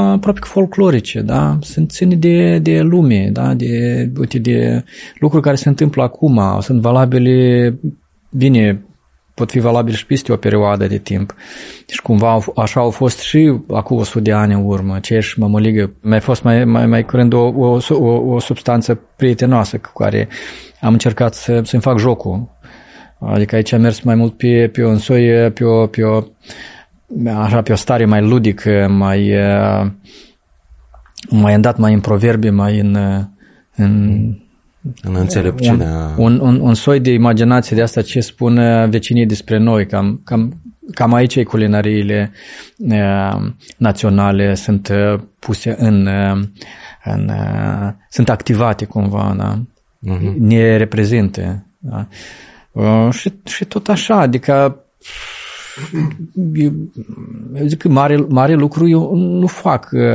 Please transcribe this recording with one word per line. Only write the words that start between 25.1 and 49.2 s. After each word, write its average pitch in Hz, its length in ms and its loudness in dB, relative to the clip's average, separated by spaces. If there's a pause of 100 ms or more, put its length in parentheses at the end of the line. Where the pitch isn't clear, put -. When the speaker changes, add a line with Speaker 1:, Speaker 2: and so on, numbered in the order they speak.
Speaker 1:
pe 113 120 -4
o, 113 240 4
pe 110 160 -4
o, 110 200 0 (1160)
așa, 110 240 0
pe 107 100 -2
o 110 40 2
stare 117 300 0
mai 107 160 4
ludică, 107 680 2
mai, 98 480 2
uh, 101 480 0 (1400)
mai 104 240 4
îndat, 107 240 2
mai 107 160 4
în 107 60 4
proverbe, 110 500 0
mai 101 300 0
în, 101 160 0
uh, 98 280 -2 (520)
în 104 180 2 (1080)
Speaker 2:
În 95 140 -4
înțelepciunea 87 1000 0
Speaker 1:
un, 113 160 4
un, 123 60 2
un, 131 200 2
un 123 140 2
soi 143 260 2
de 127 120 0
imaginație 117 640 2
de 110 60 2
asta 113 200 -2
ce - 180 -2
spun, 120 380 0
uh, 117 320 4
vecinii 117 360 0
despre 107 320 -2
noi, 110 300 2
cam, 101 380 -2
cam, 117 360 -4 (320)
cam 117 200 0
aici 123 300 2
culinariile, 104 880 0 (460)
uh, 101 680 -2 (320)
naționale 101 800 0
sunt, 98 320 -4
uh, 101 320 0 (200)
puse 113 400 -6
în, 104 260 2
uh, 98 360 -2 (640)
în, 50 260 -4
uh, 101 600 -4 (200)
sunt 120 200 0
activate 110 560 -2
cumva, 101 520 -4